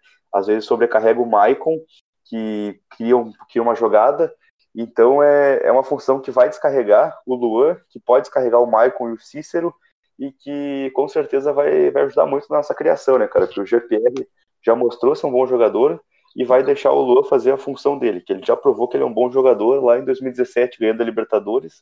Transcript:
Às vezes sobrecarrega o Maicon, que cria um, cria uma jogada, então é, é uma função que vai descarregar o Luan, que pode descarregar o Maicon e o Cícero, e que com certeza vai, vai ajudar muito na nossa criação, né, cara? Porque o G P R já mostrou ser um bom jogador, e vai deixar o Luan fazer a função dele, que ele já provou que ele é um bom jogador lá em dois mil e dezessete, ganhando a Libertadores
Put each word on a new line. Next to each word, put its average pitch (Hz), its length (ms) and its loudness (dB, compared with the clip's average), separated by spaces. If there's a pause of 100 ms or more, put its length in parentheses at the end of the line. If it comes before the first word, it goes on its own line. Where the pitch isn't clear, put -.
(320)
Às 98 140 -2
vezes 107 200 -2
sobrecarrega 113 540 0
o 123 60 0
Maicon, 117 540 0 (500)
que 104 500 -8 (160)
cria 117 220 0
um, 113 140 -4 (180)
cria 117 140 -2
uma 117 100 0
jogada, 113 580 2 (440)
então 117 480 2
é, 143 400 4
é 95 80 2
uma 131 120 2
função 139 360 -2
que 135 100 -14
vai 127 180 4
descarregar 131 800 2
o 127 80 -4
Luan, 123 420 0 (140)
que - 100 -20
pode 135 260 2
descarregar 120 360 0
o 120 80 0
Maicon 117 400 2
e 117 40 -8
o 113 60 -12
Cícero, 165 540 -8 (460)
e 139 120 -12
que 139 640 -10
com 139 140 -2
certeza 139 440 -4
vai, 147 380 0
vai 143 140 0
ajudar 143 240 0
muito 139 240 -4
na 151 60 -2
nossa 147 180 -4
criação, 151 420 0
né, 110 100 0
cara? 92 200 0
Porque - 140 -8
o 98 40 -6
G 113 140 0
P 117 160 -6
R 123 320 -2 (360)
já 117 120 2
mostrou 120 400 0
ser - 100 -8
um 143 60 -4
bom 127 160 0
jogador, 123 520 0 (360)
e 123 80 -4
vai 127 180 4
deixar 135 300 0
o 139 100 2
Luan 131 220 4
fazer 127 280 0
a 135 60 0
função 143 400 -6
dele, 110 240 -4
que - 100 -8
ele 95 140 -8
já 113 100 0
provou 117 320 0
que - 80 -6
ele 135 80 -2
é 131 40 0
um 120 60 -6
bom 123 180 -2
jogador 127 520 2
lá 120 140 4
em 131 80 -6
dois 131 160 -4
mil 131 80 -8
e - 20 -10
dezessete, 123 480 -2
ganhando 113 220 -2
a 117 40 -2
Libertadores 110 760 -4